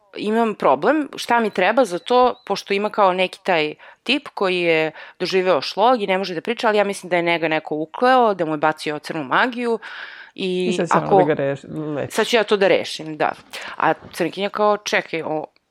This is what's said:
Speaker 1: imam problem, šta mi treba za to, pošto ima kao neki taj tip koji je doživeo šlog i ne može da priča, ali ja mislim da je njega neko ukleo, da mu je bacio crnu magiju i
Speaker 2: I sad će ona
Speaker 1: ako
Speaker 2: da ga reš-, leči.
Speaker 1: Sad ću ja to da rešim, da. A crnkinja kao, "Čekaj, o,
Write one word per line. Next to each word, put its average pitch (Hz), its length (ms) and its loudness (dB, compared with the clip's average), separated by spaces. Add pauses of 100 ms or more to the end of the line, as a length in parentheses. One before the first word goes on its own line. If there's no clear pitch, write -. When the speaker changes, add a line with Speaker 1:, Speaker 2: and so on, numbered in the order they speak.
(160)
Speaker 1:
imam 220 380 0
problem, 196 640 2
šta 240 240 0
mi 214 100 0
treba 220 340 2
za 175 140 -4
to, 247 480 2
pošto 202 280 -4
ima 208 160 -2
kao 190 220 4
neki 185 300 -2
taj 151 320 0 (280)
tip 285 260 -2
koji 185 320 -2
je 160 300 2 (280)
doživeo 180 420 2
šlog 220 420 2
i 196 40 -2
ne 190 120 0
može 190 160 -6
da 160 60 -4
priča, 240 280 -2
ali 208 100 4
ja 202 60 4
mislim 196 260 -6
da 180 60 2
je 170 60 2
njega 170 260 0
neko 156 280 -2
ukleo, 240 580 2
da 180 100 -4
mu 156 80 -2
je 151 60 -2
bacio 156 400 -2
crnu 156 260 -8
magiju 226 540 0 (560)
i 185 320 -2
Speaker 2:
I 180 100 0
sad 175 120 -2
će - 80 2
ona 151 100 2
Speaker 1:
ako 196 120 4
Speaker 2:
da 185 60 6
ga 151 100 2
reš-, 139 300 -2 (300)
leči. 127 200 -6
Speaker 1:
Sad 220 120 0
ću 240 100 2
ja 214 80 2
to 208 120 2
da 190 120 2
rešim, 156 480 -2
da. 147 160 0 (440)
A - 160 2 (200)
crnkinja 180 380 -4
kao, 208 260 2
"Čekaj, 175 460 -4
o, 156 220 -6 (260)